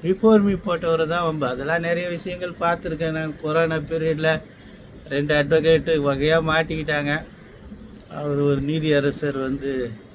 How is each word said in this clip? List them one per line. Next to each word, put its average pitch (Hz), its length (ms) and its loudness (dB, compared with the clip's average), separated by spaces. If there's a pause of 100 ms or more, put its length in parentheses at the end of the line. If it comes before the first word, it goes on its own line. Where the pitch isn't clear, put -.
before 208 380 6
me 196 240 2
போட்டவரை 165 420 0
தான் 170 160 -2
வம்பு. 156 240 0
அதெல்லாம் 139 320 -2
நிறைய 170 300 -2
விஷயங்கள் 175 500 -8
பார்த்துருக்கேன் 165 520 -2
நான். 160 300 -6
கொரோனா 160 340 0
பீரியட்ல 156 680 -2 (680)
ரெண்டு 147 340 2
அட்வொகேட்டு 156 680 4
வகையா 151 380 2
மாட்டிக்கிட்டாங்க. 156 760 -2 (880)
அவர் 147 280 -4
ஒரு 143 240 2
நீதியரசர் 143 760 0
வந்து 131 520 -4 (240)